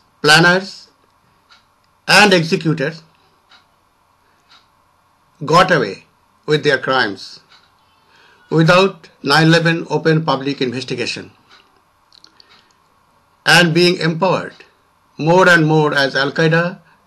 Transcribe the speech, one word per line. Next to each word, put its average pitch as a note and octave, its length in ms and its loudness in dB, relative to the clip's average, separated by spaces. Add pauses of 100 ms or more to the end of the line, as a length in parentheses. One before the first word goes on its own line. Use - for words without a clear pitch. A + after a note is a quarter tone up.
(240)
planners, F3 640 2 (1200)
and F#3+ 260 4
executors D#3+ 680 -2 (2500)
got E3+ 240 2
away A2+ 360 -2 (420)
with D3+ 160 -2
their C#3 160 0
crimes A#2+ 600 -6 (1080)
without F3+ 600 0 (120)
nine D#3 260 2
eleven E3 440 0
open D#3 340 -2
public C#3 360 -4
investigation A#2+ 680 -8 (2250)
and E3 260 2
being F3 280 0
empowered D#3+ 560 -4 (640)
more F3 300 2
and E3 200 4
more D3+ 260 0
as C#3 220 -2
Al-Qaeda, E3 640 -2 (280)